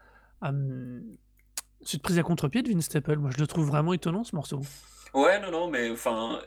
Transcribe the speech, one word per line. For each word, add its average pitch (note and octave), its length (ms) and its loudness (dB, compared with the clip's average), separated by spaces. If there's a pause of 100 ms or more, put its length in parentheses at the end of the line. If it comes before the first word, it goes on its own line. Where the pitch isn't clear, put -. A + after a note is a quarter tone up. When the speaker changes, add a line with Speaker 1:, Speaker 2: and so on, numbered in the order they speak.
(420)
Speaker 1:
à, C#3+ 100 -2
mmh, B2+ 500 -4 (800)
cette - 200 -6
prise F3 160 2
à E3+ 60 4
contre-pied E3+ 380 0
de A#3+ 100 0
Vince E3+ 140 2
Staples, D3+ 320 0
moi, C#3+ 140 0
je B2+ 80 -6
le D3+ 60 2
trouve D#3+ 200 2
vraiment D3+ 280 2
étonnant, F3+ 300 0
ce - 120 -8
morceau. C#3+ 260 -4 (500)
Speaker 2:
Ouais, E3 280 6
non, F#3+ 100 -6
non, E3+ 180 0
mais A#2+ 220 0
enfin, A#2 560 -2